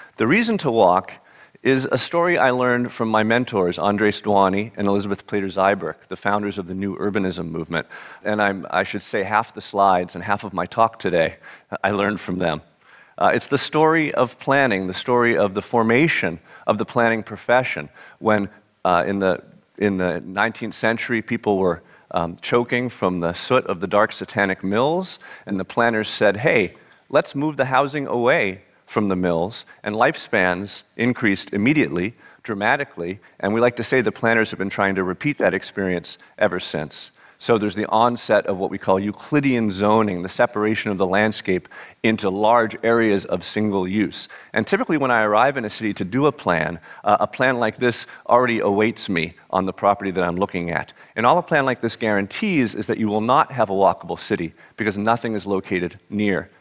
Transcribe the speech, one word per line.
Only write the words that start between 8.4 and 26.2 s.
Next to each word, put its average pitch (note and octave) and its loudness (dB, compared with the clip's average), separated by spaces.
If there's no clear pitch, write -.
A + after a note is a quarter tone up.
I'm, G2 -2
I F#2 0
should G2 -6
say - -4
half G#2+ -2
the G#2 -12
slides F#2+ 2
and E2+ -10
half G2+ -4
of F#2+ -10
my F2+ -4
talk A#2 0
today E2+ 0
I G2 0
learned G2+ -2
from F2+ -6
them. D#2 -2
Uh, F#2 2
it's - -2
the C#3 -2
story D#3 0
of - -2
planning, B2+ 2
the F#2 -4
story A#2 2
of G2 0
the G2+ -4
formation A2+ 0
of A2 2
the G#2+ -4
planning A2+ 0
profession. A#2 -2
When, G#2 0
uh, F2 4
in G2 -2
the, F#2+ 0
in G2+ 2
the F2+ -2
nineteenth G#2 -4
century, A2+ -2
people A2 0
were, F2+ 0
um, E2+ -4
choking A#2+ 0
from F#2 -2
the E2+ -2
soot - 0
of F2+ -4
the F#2+ -4
dark G#2 2
satanic G2 -2
mills, C#3+ -2
and G2 -4
the F#2 -4
planners A#2 0
said, G2+ 2